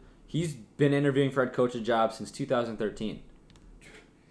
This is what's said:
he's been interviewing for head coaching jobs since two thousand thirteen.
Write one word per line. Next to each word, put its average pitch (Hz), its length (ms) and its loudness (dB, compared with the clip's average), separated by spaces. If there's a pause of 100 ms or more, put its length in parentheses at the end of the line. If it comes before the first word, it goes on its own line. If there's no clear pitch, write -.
(280)
he's 156 260 -2
been 139 400 0
interviewing 139 380 2
for 135 140 2
head 120 80 -6
coaching 123 320 0
jobs 113 320 2
since 104 140 -12
two 139 140 -6
thousand 120 320 -2
thirteen. 104 440 -6 (1080)